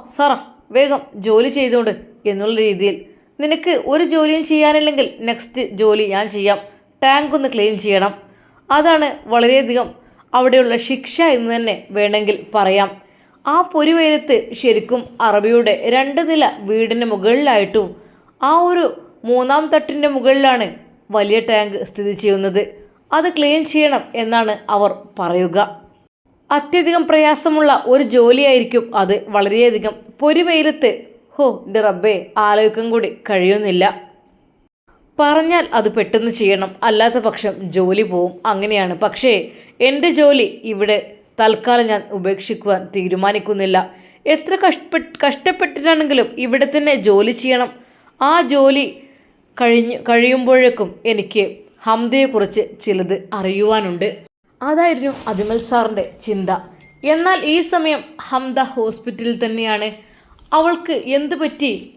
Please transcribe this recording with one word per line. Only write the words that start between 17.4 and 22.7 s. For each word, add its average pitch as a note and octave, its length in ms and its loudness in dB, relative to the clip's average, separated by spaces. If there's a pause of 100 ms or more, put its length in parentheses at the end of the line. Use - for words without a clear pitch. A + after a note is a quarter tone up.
ആ D4+ 160 4
ഒരു F4 260 2 (400)
മൂന്നാം B3+ 500 0
തട്ടിൻ്റെ D4 340 0
മുകളിലാണ് C4 640 2 (360)
വലിയ G#3 300 0
ടാങ്ക് G#3+ 440 -2
സ്ഥിതി G3+ 280 -6
ചെയ്യുന്നത്. G3 480 -2 (520)